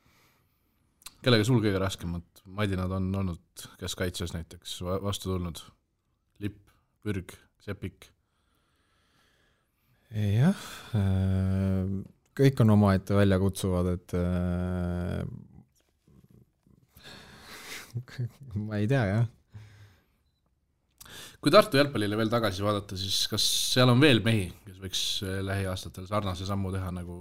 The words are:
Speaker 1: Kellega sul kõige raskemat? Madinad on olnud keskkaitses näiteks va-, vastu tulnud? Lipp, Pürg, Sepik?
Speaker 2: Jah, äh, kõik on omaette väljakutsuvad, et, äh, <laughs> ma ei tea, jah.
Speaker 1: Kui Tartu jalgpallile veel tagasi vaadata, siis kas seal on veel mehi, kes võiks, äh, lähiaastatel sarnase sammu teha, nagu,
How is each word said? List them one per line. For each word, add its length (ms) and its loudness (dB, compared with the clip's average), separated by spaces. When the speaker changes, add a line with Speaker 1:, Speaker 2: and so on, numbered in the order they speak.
Speaker 1:
Kellega 260 4
sul 160 4
kõige 200 2
raskemat? 440 -4
Madinad 480 -4
on 200 -2
olnud 640 -6
keskkaitses 580 -6
näiteks 480 -12
va-, 220 -4
vastu 320 -6
tulnud? 260 -6
Lipp, 220 -10
Pürg, 280 -6
Sepik? 500 -12
Speaker 2:
Jah, 440 2
äh, 1000 2
kõik 260 4
on 100 8
omaette 420 4
väljakutsuvad, 800 2
et, 240 -6
äh, 1120 -2
<laughs> 720 -8
ma 120 -2
ei 80 2
tea, 160 2
jah. 220 2
Speaker 1:
Kui 160 0
Tartu 260 6
jalgpallile 400 0
veel 140 0
tagasi 320 0
vaadata, 340 -2
siis 300 -2
kas 160 -2
seal 260 4
on 100 6
veel 220 6
mehi, 240 2
kes 180 -20
võiks, 220 -6
äh, 240 -4
lähiaastatel 640 -6
sarnase 400 -4
sammu 240 -2
teha, 200 -4
nagu, 300 -10